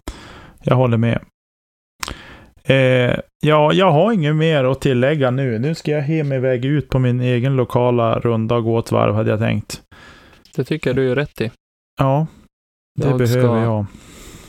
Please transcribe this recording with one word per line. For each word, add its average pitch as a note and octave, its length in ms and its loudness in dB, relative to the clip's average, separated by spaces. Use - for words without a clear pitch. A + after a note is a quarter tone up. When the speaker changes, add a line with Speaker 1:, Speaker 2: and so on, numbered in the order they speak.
Speaker 1:
jag - 140 2
håller B2 200 2
med. A2+ 240 0
Eh, B2+ 540 2
ja, D3+ 320 4
jag F#3 200 4
har F3+ 200 4
inget D#3 240 0
mer D#3 280 2
att C3 160 -2
tillägga C3+ 500 2
nu. B2+ 280 -2
Nu C#3+ 160 -2
ska - 160 -6
jag D3 120 -2
he D#3 220 -2
mig C#3 140 -2
iväg B2+ 260 0
ut C#3 240 -2
på C3 100 0
min B2 220 0
egen B2 360 0
lokala A#2+ 600 0
runda A#2 360 -2
och A#2 100 -2
gå A2+ 140 0
ett A#2 140 -4
varv, A2+ 220 2
hade A2 160 0
jag A2 80 -2
tänkt. A2+ 440 -4
Speaker 2:
Det C3+ 100 -4
tycker D3+ 260 -4
jag B2+ 60 -2
du C3 140 0
är B2 40 -2
rätt C#3+ 260 -4
i. - 100 -4
Speaker 1:
Ja, C#3 280 0
det - 80 0
Speaker 2:
Jag B2+ 100 2
Speaker 1:
behöver B2 240 2
Speaker 2:
ska A#2 180 2
Speaker 1:
jag. A2 260 -2